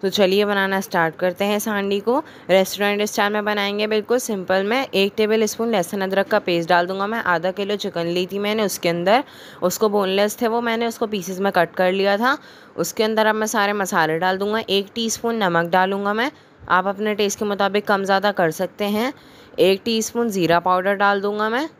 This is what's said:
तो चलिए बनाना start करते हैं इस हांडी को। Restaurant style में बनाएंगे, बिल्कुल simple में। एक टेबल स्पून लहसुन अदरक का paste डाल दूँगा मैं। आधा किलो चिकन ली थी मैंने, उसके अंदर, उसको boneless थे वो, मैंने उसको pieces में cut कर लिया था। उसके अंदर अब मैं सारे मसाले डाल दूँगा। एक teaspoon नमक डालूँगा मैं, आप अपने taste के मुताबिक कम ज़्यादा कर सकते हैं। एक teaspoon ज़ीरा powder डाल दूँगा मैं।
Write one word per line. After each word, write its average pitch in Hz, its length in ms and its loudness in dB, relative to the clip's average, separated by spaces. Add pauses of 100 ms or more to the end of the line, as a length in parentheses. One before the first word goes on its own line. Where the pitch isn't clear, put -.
तो 196 80 0
चलिए 196 340 4
बनाना 196 360 0
start 165 360 0
करते 180 280 -2
हैं 208 120 0
इस 208 120 -4
हांडी 202 320 -2
को। 233 180 0 (320)
Restaurant 196 540 2
style 208 280 0
में 208 120 -2
बनाएंगे, 208 420 -2
बिल्कुल 214 340 0
simple 190 440 0
में। 247 200 0
एक 196 320 0
टेबल 220 300 2
स्पून 226 240 -4
लहसुन 196 320 -2
अदरक 196 260 0
का 214 120 2
paste 170 280 -2
डाल 175 180 4
दूँगा 190 200 -4
मैं। 220 180 -4
आधा 175 280 0
किलो 202 260 -4
चिकन 170 300 -4
ली 180 180 -2
थी 190 120 -8
मैंने, 208 260 -2
उसके 180 240 -2
अंदर, 180 360 2 (380)
उसको 185 280 0
boneless 202 520 0
थे 233 60 2
वो, 226 140 0
मैंने 233 240 -2
उसको 226 220 -4
pieces 190 320 -6
में 196 120 0
cut 170 220 2
कर 185 180 2
लिया 196 260 2
था। 262 200 0 (380)
उसके - 280 -4
अंदर 220 220 2
अब 214 80 4
मैं 214 140 -2
सारे 208 260 0
मसाले 175 440 0
डाल 185 200 0
दूँगा। 208 320 -2
एक 196 240 0
teaspoon 226 480 -2
नमक 170 280 2
डालूँगा 196 440 2
मैं, 247 160 -2 (400)
आप 185 160 2
अपने 202 280 -2
taste 202 240 -2
के 220 60 -6
मुताबिक 202 420 -2
कम 196 180 0
ज़्यादा 196 280 2
कर 175 200 2
सकते 180 340 -6
हैं। 214 260 -2 (480)
एक 190 240 4
teaspoon 233 460 -2
ज़ीरा 170 300 2
powder 185 360 0
डाल 202 240 2
दूँगा 208 300 -2
मैं। 269 180 -2 (120)